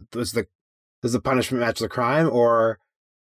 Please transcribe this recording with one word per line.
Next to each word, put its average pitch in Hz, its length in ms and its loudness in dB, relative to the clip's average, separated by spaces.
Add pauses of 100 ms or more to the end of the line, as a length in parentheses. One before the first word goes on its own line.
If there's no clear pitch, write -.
(100)
does - 220 -6
the, 113 140 -4 (560)
does 120 100 -2
the 123 80 0
punishment 127 400 -2
match 113 200 -2
the 110 80 -4
crime, 135 440 0
or 117 460 4 (440)